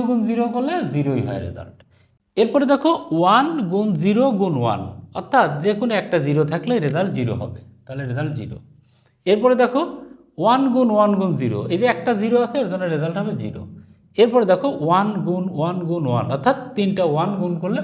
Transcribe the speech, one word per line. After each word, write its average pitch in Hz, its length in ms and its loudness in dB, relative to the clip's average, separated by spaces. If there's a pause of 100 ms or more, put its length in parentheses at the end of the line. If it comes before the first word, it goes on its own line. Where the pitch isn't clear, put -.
গুণ 247 200 2
জিরো 233 160 0 (120)
করলে 269 180 -2 (180)
জিরোই 139 360 0
হয় 98 200 -6
রেজাল্ট। 85 300 -14 (600)
এরপরে 269 280 2
দেখো 277 260 2 (280)
ওয়ান 214 280 4 (240)
গুণ 202 160 0 (140)
জিরো 214 240 4 (140)
গুণ 185 220 0
ওয়ান, 107 200 0 (380)
অর্থাৎ 202 300 2 (120)
যে 196 180 0
কোনো 240 220 0
একটা - 240 0
জিরো 147 260 2
থাকলে 175 220 -2 (120)
রেজাল্ট 160 320 0
জিরো 120 180 -2
হবে, - 240 -8 (260)
তাহলে 139 200 -10
রেজাল্ট 143 340 -4
জিরো। 107 180 -10 (680)
এরপরে 214 300 4
দেখো 247 260 2 (600)
ওয়ান 240 200 4 (120)
গুণ 254 220 4
ওয়ান 208 200 4
গুণ 190 160 0 (100)
জিরো, 107 180 -2 (120)
এই 170 100 0
যে 240 40 2 (100)
একটা - 160 -2 (100)
জিরো 226 240 2
আছে, 240 140 -6
এর 226 120 -2
জন্য 185 140 -4
রেজাল্ট 165 360 -2
হবে 208 120 -4 (100)
জিরো। 104 180 -8 (560)
এরপরে 233 280 6
দেখো 185 220 2 (180)
ওয়ান 185 240 4 (160)
গুণ 180 180 -2 (140)
ওয়ান 175 200 -2 (120)
গুণ 170 180 -2
ওয়ান, 120 180 0 (100)
অর্থাৎ 247 220 0 (160)
তিনটা 190 320 0
ওয়ান 165 320 0
গুণ 180 240 -2
করলে 220 220 -4